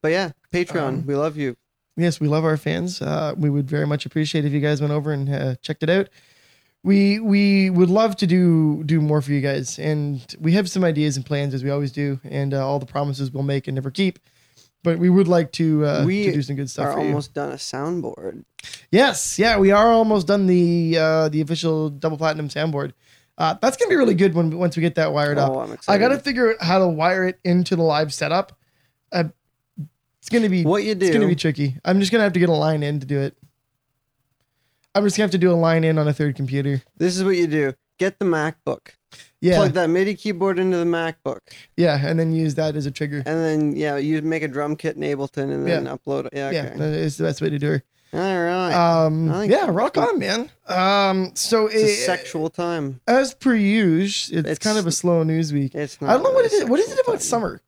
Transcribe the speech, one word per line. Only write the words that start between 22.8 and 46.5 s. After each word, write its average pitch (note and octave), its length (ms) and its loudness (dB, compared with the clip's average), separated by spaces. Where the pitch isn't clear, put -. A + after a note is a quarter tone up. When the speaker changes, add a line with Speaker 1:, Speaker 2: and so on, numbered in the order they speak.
Speaker 2:
Uh, E3 240 0
that's B3 160 0
gonna A#4 120 0
be F4+ 80 2
really A#3 180 4
good F3+ 200 2
when, E3 220 0
once F3 200 -2
we E3+ 40 -2
get E3 140 0
that D#3 180 0
wired D3 240 0
up. C#3 140 2
Speaker 1:
Oh, C3 100 -2
I'm A2 120 -8
Speaker 2:
I G3+ 100 4
gotta B3 160 4
Speaker 1:
excited. C#4 80 -6
Speaker 2:
figure B3 300 0
out A3 100 -6
how F3+ 160 2
to F#3 100 4
wire F3 380 0
it F3+ 180 -6
into F3+ 300 2
the E3+ 80 0
live D#3 320 0
setup. D#3+ 420 -2
Uh, F3 120 0
it's - 80 -18
gonna A3+ 200 2
be, F3+ 160 2
Speaker 1:
What G3+ 200 2
you G#3+ 80 -2
Speaker 2:
it's F#3+ 160 0
gonna F3 120 4
Speaker 1:
do G3+ 80 2
Speaker 2:
be F3 80 2
tricky. C#3+ 480 -2
I'm F#3+ 140 2
just G3 140 0
gonna A3+ 120 2
have G3 100 0
to F3+ 60 2
get F3 80 4
a E3+ 60 4
line D#3 300 0
in D3 160 -4
to C3 60 -12
do C#3 140 -2
it. C#3 160 -6
I'm G3+ 100 2
just G3+ 120 2
gonna G#3+ 80 2
have F#3+ 80 0
to F#3 60 0
do F3+ 140 4
a - 20 4
line E3 300 2
in D#3+ 140 2
on D3+ 100 2
a D3 40 2
third D3 240 -2
computer. C#3 460 -2
Speaker 1:
This F3+ 200 0
is F#3 80 -2
what F#3+ 120 2
you F3 100 2
do. D3 280 0
Get F#3 200 -2
the G3+ 60 -4
MacBook. D#3 640 -2
Speaker 2:
Yeah. F3 160 4
Speaker 1:
Plug D#3 180 4
that E3+ 160 2
midi F#3+ 240 2
keyboard F#3+ 440 -2
into F#3 180 2
the E3+ 80 0
MacBook. E3 540 -4
Speaker 2:
Yeah, D3 280 2
and E3 140 0
then D#3+ 140 0
use D#3+ 240 0
that D#3 200 -2
as C#3+ 100 -4
a C#3+ 40 -4
trigger. D3 280 -6
Speaker 1:
And C3+ 80 -6
then, D#3 500 0
yeah, D3 200 -2
you D3+ 260 -2
make D#3+ 200 -2
a D#3 60 -4
drum D3 280 -4
kit D3+ 200 -6
in D3 60 -8
Ableton C#3 500 -4
and C#3 140 -4
then D#3+ 200 -2
Speaker 2:
Yeah. C3+ 100 -8
Speaker 1:
upload C#3 300 -6
it. - 80 -12
Yeah, C#3 160 -6